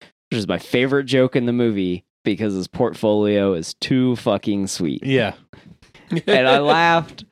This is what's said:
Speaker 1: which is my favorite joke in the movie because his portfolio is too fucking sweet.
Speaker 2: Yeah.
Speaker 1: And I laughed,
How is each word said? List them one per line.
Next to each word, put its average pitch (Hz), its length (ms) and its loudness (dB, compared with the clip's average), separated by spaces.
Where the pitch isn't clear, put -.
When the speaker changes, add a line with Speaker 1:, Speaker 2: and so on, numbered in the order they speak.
Speaker 1:
which 127 80 -6
is 101 100 -4
my 87 120 -2
favorite 135 460 0
joke 127 300 2
in 120 120 0
the 120 60 0
movie 98 520 -2
because 104 300 -2
his 92 140 -4
portfolio 104 840 0
is 82 220 -6
too 127 420 0
fucking 101 500 -2
sweet. 80 360 -6
Speaker 2:
Yeah. 123 300 0
Speaker 1:
And 131 200 4
I 135 120 4
laughed, 165 720 2